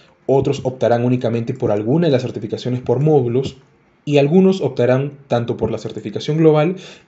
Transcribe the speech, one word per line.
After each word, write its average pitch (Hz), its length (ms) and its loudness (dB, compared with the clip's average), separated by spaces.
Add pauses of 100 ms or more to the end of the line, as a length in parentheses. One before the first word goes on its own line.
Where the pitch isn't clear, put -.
(280)
otros 131 360 0
optarán 120 400 0
únicamente 123 500 -2
por 117 180 -2
alguna 120 360 0
de 143 60 2
las 117 80 2
certificaciones 117 580 -6
por 127 220 -2
módulos, 139 560 0 (480)
y 143 120 2
algunos 185 440 4
optarán 131 680 0
tanto 117 300 -2
por 110 140 -2
la 110 60 -6
certificación 110 600 -6
global 156 400 4 (300)